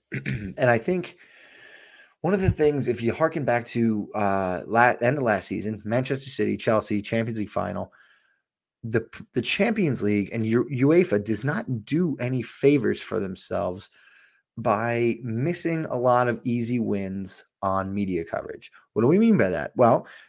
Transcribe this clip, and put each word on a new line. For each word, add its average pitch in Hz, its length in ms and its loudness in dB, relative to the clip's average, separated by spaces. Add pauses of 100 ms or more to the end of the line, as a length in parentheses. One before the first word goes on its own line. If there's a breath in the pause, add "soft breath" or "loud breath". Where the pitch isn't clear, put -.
(120)
<clears throat> 135 140 -8
And 123 420 -2
I 117 100 4
think 180 400 -4 (1040 loud breath)
one 180 120 2
of 196 60 2
the 185 100 2
things, 147 380 2
if 107 120 0
you 113 120 0
harken 160 320 0
back 120 220 2
to, 110 480 0
uh, 98 520 0
la-, 117 340 6
end 127 180 2
of 135 40 -2
last 104 240 2
season, 101 380 -6
Manchester 131 460 -4
City, 104 260 0
Chelsea, 107 440 0
Champions 113 380 -2
League 101 100 -6
final, 95 440 -6 (880 soft breath)
the, 113 240 -2 (280)
the 120 80 0
Champions 202 600 0
League 104 300 0
and 113 120 -2
U-, 117 280 2
uefa 135 520 4
does 107 200 -4
not 135 400 -4
do 151 340 0
any 123 240 -4
favors 117 580 2
for 101 200 -6
themselves 92 680 -6 (680 soft breath)
by 117 640 0
missing 156 640 -4
a 123 100 -4
lot 123 320 4
of 117 160 -2
easy 120 360 -2
wins 98 640 -4 (180)
on 95 320 0
media 95 280 -2
coverage. - 480 -10 (220 soft breath)
What 107 80 -2
do 120 80 6
we 180 100 6
mean 220 200 6
by 101 100 4
that? 78 260 -4
Well, 120 320 4 (220 loud breath)